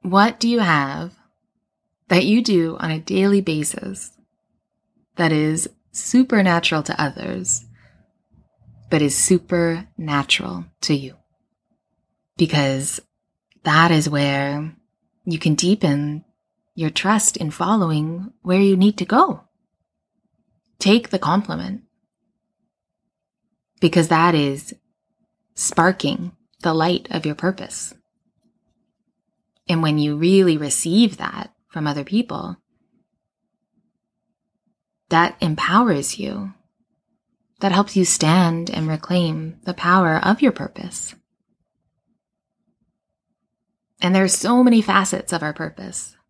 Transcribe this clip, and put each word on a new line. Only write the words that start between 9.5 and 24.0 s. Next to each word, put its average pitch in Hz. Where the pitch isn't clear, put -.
to 151
you? 135
Because 143
that 165
is 156
where 143
you 165
can 151
deepen 151
your 160
trust 208
in 156
following 170
where 180
you 196
need 202
to 175
go. 277
Take 226
the 190
compliment, 185
because 165